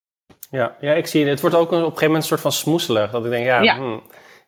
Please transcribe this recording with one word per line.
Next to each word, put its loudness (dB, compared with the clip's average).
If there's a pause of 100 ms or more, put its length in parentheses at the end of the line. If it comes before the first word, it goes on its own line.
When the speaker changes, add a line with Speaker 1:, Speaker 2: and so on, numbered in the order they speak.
(500)
Speaker 1:
Ja, -4
ja, 0
ik 0
zie 2
het. 2
Het 0
wordt 2
ook 2
een, 0
op 0
een -
gegeven -2
moment 2
een -8
soort -2
van -2
smoeselig. -2
Dat -4
ik -4
denk, -2
ja, 4
Speaker 2:
Ja. 4
Speaker 1:
hmm, -8 (460)